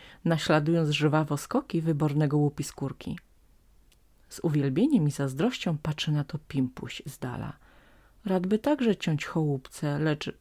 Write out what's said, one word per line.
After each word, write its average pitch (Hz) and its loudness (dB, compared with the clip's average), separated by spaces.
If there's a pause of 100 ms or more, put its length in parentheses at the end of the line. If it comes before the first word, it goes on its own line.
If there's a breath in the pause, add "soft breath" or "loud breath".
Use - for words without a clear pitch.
(260 loud breath)
naśladując 160 4
żwawo 151 2
skoki - -2
wybornego 151 2
Łupiskórki. 147 -4 (1120)
Z - -18
uwielbieniem 151 2
i 143 2
zazdrością 147 -2
patrzy 156 -2
na 147 2
to 151 -8 (100)
Pimpuś - -4
z - -12
dala. 123 -8 (720 soft breath)
Radby 190 0
także 262 2
ciąć 151 -2
chołupce, 147 -2
lecz 151 0